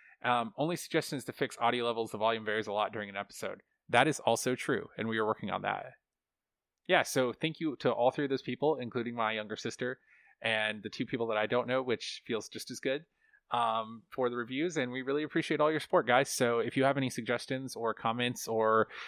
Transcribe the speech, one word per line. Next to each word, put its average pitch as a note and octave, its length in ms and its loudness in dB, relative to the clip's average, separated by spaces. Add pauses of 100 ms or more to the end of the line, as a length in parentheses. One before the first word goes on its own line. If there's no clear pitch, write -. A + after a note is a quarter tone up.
(240)
Um, A#2+ 320 2
"Only D#3+ 200 0
suggestions - 480 -2
to - 80 -8
fix - 280 -4
audio A#2+ 260 4
levels. A2+ 240 0
The G#2+ 80 -8
volume A2 260 2
varies G#2+ 220 0
a G#2 60 -4
lot G#2 200 2
during G#2 160 -6
an G2 80 -10
episode." G2 460 -8 (260)
That B2+ 200 6
is - 120 0
also A#2 340 2
true, A#2 340 -2 (100)
and A2 100 -2
we A2+ 100 -2
are G#2+ 80 2
working A2 240 -2
on F#2+ 120 -4
that. G2 300 -4 (960)
Yeah, F3+ 180 2
so B2+ 280 0
thank - 280 -6
you D3+ 200 -4
to C3 120 2
all A#2+ 180 4
three D3 140 -2
of C3+ 60 -4
those C3+ 120 -2
people, C#3+ 340 -2
including A#2+ 380 -4
my A2 180 0
younger G#2+ 240 -6
sister B2 420 -6 (440)
and G#2+ 400 0
the G#2+ 60 -8
two B2+ 160 -6
people A#2 240 -4
that A2 80 0
I G#2+ 100 2
don't A#2 220 0
know, C3 140 0
which - 440 -4
feels A2 220 -4
just - 220 -12
as B2 100 -10
good, C#3 240 -2 (460)
um, A2+ 580 -2
for B2 220 0
the B2 60 -6
reviews, C3+ 420 -4
and B2 120 -2
we C3 120 -6
really C#3 200 0
appreciate D#3 380 -2
all D3+ 100 6
your D#3 100 0
support, D#3 260 2
guys. B2+ 240 6
So A#2+ 300 2
if A2+ 160 -2
you C3+ 80 4
have C3+ 120 4
any C3 140 0
suggestions B2 680 -4
or A2+ 160 -2
comments, A#2+ 560 -2
or A2 400 4 (200)